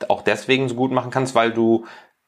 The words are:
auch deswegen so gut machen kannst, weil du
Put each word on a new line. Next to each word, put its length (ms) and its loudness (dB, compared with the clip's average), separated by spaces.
auch 160 -2
deswegen 440 0
so 60 -6
gut 180 -2
machen 200 -2
kannst, 240 -2
weil 160 4
du 340 2